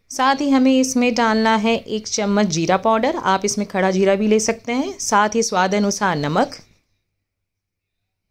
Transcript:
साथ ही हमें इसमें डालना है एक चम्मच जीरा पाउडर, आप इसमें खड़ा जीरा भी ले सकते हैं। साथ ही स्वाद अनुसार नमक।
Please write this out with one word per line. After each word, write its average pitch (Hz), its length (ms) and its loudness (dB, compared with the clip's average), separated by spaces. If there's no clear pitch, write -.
साथ 269 300 0
ही 285 100 0
हमें 262 220 4
इसमें 254 420 2
डालना 220 420 2
है 220 200 0
एक 214 320 -8
चम्मच 202 400 0
जीरा 170 300 0
पाउडर, 226 380 0
आप 190 280 -2
इसमें 202 240 -4
खड़ा 190 220 0
जीरा 190 240 2
भी 214 140 -2
ले 214 120 4
सकते 226 320 -4
हैं। 330 280 -4
साथ 214 340 0
ही 226 80 2
स्वाद 190 320 0
अनुसार 202 440 0
नमक। 151 400 -2